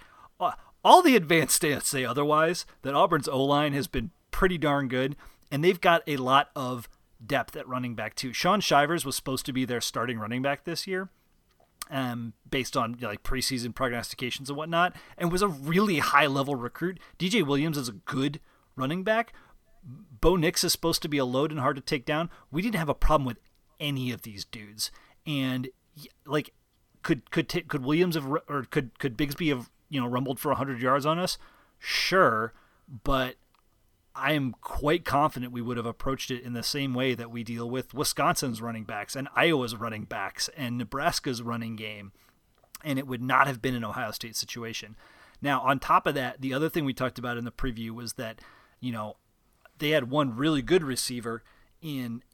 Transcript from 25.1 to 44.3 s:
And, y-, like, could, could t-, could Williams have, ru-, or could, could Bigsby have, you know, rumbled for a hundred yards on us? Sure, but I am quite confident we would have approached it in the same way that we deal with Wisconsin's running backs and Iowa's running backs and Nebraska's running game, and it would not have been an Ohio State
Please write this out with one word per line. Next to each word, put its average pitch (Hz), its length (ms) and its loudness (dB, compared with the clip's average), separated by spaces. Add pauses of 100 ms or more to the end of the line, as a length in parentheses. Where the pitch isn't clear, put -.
And, 131 440 -4 (260)
y-, 135 120 -20 (180)
like, 147 260 -2 (500)
could, 147 280 -2
could - 180 -2
t-, 170 140 -4
could 143 220 -6
Williams 165 320 2
have, 139 100 -4
ru-, - 220 -2
or 143 160 -4
could, 135 340 -4
could 123 180 -4
Bigsby 139 320 0
have, 127 220 -2 (180)
you 143 100 -4
know, 123 80 0
rumbled 127 340 2
for 143 120 2
a 123 40 4
hundred 127 260 -2
yards 135 240 4
on 156 120 4
us? 180 200 -2 (400)
Sure, 117 720 4 (520)
but 131 320 2 (800)
I 135 180 0
am 135 280 0
quite 165 440 0
confident 135 480 0
we 120 100 -6
would 120 140 -4
have 117 100 -4
approached 131 460 -4
it 120 100 -6
in 123 100 -10
the 117 120 -4
same 139 280 -2
way 127 220 0
that 117 160 -8
we 117 140 -8
deal 117 260 -6
with 123 240 -6
Wisconsin's 139 640 0
running 113 240 -8
backs 104 300 -8
and 135 200 -6
Iowa's 127 420 4
running 107 280 -6
backs 98 520 -6
and 123 200 -4
Nebraska's 135 640 -2
running 117 360 -6
game, 107 360 -12 (680)
and 139 160 -2
it 139 80 -4
would 123 160 -6
not 131 240 4
have 127 160 -4
been 127 140 -2
an 117 80 -4
Ohio 110 260 -6
State 113 240 -10